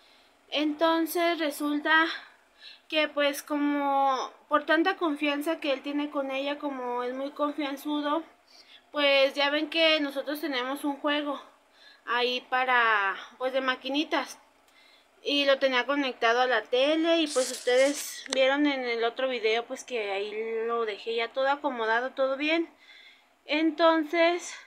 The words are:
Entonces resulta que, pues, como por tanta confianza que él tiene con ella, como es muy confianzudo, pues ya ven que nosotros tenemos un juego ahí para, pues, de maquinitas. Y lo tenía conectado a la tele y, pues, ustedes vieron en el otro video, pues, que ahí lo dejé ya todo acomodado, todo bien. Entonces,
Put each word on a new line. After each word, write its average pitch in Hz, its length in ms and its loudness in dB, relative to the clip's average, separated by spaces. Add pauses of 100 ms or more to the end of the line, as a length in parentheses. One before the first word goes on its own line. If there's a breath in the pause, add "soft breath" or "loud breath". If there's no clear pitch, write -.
(500 soft breath)
Entonces 330 920 0
resulta 302 680 2 (840 loud breath)
que, 302 220 2
pues, 285 340 -2
como 277 880 0 (160)
por 294 180 0
tanta 330 300 2
confianza 302 640 -2
que 285 140 -2
él 262 80 -4
tiene 294 280 -4
con 277 220 -4
ella, 277 260 -4
como 247 460 -6
es 247 100 -4
muy 269 180 -6
confianzudo, 294 920 -4 (680 loud breath)
pues 277 420 4
ya 277 160 0
ven 302 200 -2
que 320 300 4
nosotros 277 400 -4
tenemos 277 460 -4
un 285 120 -2
juego 294 440 -4 (640 loud breath)
ahí 247 440 0
para, 233 640 2 (220 loud breath)
pues, 254 160 -2
de 262 80 0
maquinitas. 269 800 -2 (840 soft breath)
Y 285 220 0
lo 269 140 4
tenía 254 260 2
conectado 247 560 2
a 254 60 4
la 233 140 2
tele 320 560 2
y, 311 100 2
pues, 254 240 -2
ustedes 262 720 0 (100)
vieron 269 320 4
en 269 200 0
el 233 180 -2
otro 240 240 -2
video, 233 380 0
pues, 254 180 -12
que 220 280 -6
ahí 202 200 -4 (340)
lo 233 200 -2
dejé 214 300 -6
ya 233 180 -2
todo 269 160 0
acomodado, 254 600 0
todo 262 260 -2
bien. 320 320 0 (800 loud breath)
Entonces, 330 1080 2 (140)